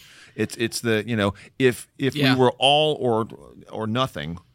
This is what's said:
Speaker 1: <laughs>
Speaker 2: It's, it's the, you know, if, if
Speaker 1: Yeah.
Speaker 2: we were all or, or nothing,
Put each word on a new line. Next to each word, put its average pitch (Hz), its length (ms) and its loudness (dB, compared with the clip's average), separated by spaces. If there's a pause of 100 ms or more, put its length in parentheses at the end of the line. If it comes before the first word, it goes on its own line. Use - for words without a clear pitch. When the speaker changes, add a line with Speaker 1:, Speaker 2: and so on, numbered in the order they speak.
Speaker 1:
<laughs> - 40 -20 (300)
Speaker 2:
It's, 110 200 -4
it's 117 240 -4
the, 110 260 0
you 120 80 -4
know, 101 200 0 (260)
if, 123 260 0 (100)
if 131 200 -2
Speaker 1:
Yeah. 131 180 2
Speaker 2:
we 127 60 2
were 123 180 6
all 147 420 2
or, 113 280 0 (420)
or 110 160 -6
nothing, 98 520 -4 (160)